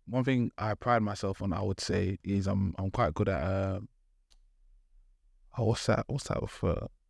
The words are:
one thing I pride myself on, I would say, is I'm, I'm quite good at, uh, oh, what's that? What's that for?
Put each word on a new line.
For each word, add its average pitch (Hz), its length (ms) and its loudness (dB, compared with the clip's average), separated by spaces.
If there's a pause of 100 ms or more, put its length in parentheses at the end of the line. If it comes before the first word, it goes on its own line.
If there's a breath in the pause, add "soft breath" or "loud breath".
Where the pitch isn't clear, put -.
one 123 180 0
thing 123 320 2
I - 160 -2
pride 120 300 2
myself 101 380 -2
on, 98 120 0
I 98 80 -2
would 98 180 -2
say, 95 440 0
is 98 240 0
I'm, 95 300 0
I'm 98 140 -2
quite 95 220 2
good 101 160 0
at, 87 140 0
uh, 95 360 -2 (1800)
oh, 117 80 2
what's 107 200 0
that? - 220 2
What's - 180 -4
that - 240 -2
for? - 380 -2 (220)